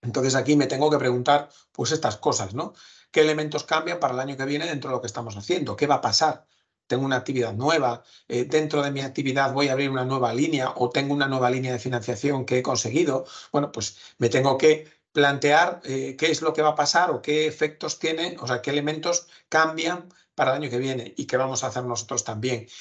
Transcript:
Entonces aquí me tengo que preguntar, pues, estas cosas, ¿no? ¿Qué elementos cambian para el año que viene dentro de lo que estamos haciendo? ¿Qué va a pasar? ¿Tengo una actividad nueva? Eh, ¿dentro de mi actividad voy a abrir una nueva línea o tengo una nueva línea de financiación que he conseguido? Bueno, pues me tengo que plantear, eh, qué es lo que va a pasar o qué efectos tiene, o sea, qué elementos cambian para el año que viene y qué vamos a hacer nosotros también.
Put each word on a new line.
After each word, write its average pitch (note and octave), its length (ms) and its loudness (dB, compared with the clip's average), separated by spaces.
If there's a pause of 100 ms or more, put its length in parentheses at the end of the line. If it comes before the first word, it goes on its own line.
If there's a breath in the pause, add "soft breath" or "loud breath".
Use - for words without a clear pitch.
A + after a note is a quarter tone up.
Entonces B2+ 340 0
aquí C#3+ 200 2
me C#3+ 120 4
tengo C#3+ 240 2
que D3 60 4
preguntar, B2+ 520 2 (220 soft breath)
pues, B2 200 -4
estas C#3 260 -2
cosas, G#2 360 -2
¿no? D3+ 200 -8 (380 loud breath)
¿Qué D#3+ 100 4
elementos D3+ 420 2
cambian D#3+ 360 -2
para C3 140 0
el B2+ 60 -2
año C3+ 160 -6
que C3+ 100 -6
viene D3 200 -4
dentro C#3+ 240 -6
de B2+ 60 -2
lo A#2+ 60 -4
que A#2+ 60 -8
estamos A2 300 -8
haciendo? G#2+ 380 -4
¿Qué D3 120 0
va C#3+ 80 6
a - 60 -2
pasar? C#3+ 460 0 (400)
¿Tengo C3 180 0
una C3+ 100 0
actividad A#2+ 380 -2
nueva? B2+ 500 0 (240 soft breath)
Eh, B2 160 -2
¿dentro D3 380 0
de C#3+ 100 -2
mi C#3 100 -4
actividad C3+ 520 0
voy C#3 160 2
a C3 40 0
abrir C#3 160 0
una C3 140 -2
nueva B2+ 300 0
línea C#3 420 0
o A#2+ 140 0
tengo C#3 240 0
una C#3+ 140 0
nueva C3 220 2
línea B2+ 220 -2
de B2 80 -4
financiación B2+ 680 -2
que B2+ 120 0
he B2+ 60 0
conseguido? C3 640 0 (260 loud breath)
Bueno, D3+ 200 0
pues - 260 -8 (200 loud breath)
me A#2+ 120 2
tengo C3 280 4
que D#3 340 4 (200 loud breath)
plantear, C#3+ 760 4
eh, C3+ 320 -4
qué D#3+ 140 2
es D3 100 0
lo D#3+ 120 0
que D#3 100 0
va D3+ 60 6
a D3+ 60 0
pasar E3+ 360 2
o B2 100 -2
qué D3+ 240 0
efectos D#3 540 -4
tiene, E3 420 -4
o B2 60 -10
sea, B2 160 -2
qué C#3 80 -4
elementos D#3 560 -2 (200 soft breath)
cambian D#3+ 600 0 (240 soft breath)
para C3 180 2
el D3 120 -2
año C3 80 -6
que B2 80 -2
viene B2+ 360 -4
y C#3+ 120 -6
qué B2+ 100 -2
vamos C3 260 -2
a B2+ 40 -4
hacer B2 160 -6
nosotros A#2+ 400 -4
también. A2+ 440 -4 (140)